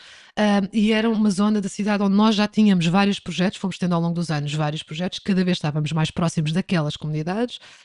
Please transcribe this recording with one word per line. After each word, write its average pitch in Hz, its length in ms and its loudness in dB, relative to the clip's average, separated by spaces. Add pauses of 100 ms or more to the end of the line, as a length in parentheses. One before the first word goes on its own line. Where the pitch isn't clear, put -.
(360)
ah, 208 240 2 (120)
e 220 200 2
era 220 160 2
uma 214 220 2
zona 208 320 2
da 190 60 -4
cidade 208 340 -2
onde 196 140 2
nós 220 180 4
já 208 120 2
tínhamos 202 400 4
vários 196 320 2
projetos, 180 400 -4
fomos 185 200 -6
tendo 175 160 0
ao 170 80 0
longo 170 120 0
dos 170 160 -4
anos 147 220 -4
vários 151 300 -4
projetos, 180 360 -8
cada 185 260 0
vez 180 140 0
estávamos 151 340 -2
mais 156 180 0
próximos 165 420 -2
daquelas 160 440 -2
comunidades 170 640 -4 (260)